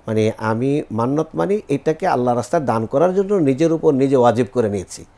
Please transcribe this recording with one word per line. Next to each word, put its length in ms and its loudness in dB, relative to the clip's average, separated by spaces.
মানে 320 0
আমি 520 -2
মান্যত 440 -2
মানে 340 -2
এটাকে 380 -2
আল্লাহ 280 0
রাস্তায় 280 -2
দান 240 -2
করার 280 0
জন্য 200 0
নিজের 380 2
উপর 200 2
নিজে 240 2
ওয়াজিব 360 4
করে 160 0
নিয়েছি, 360 -6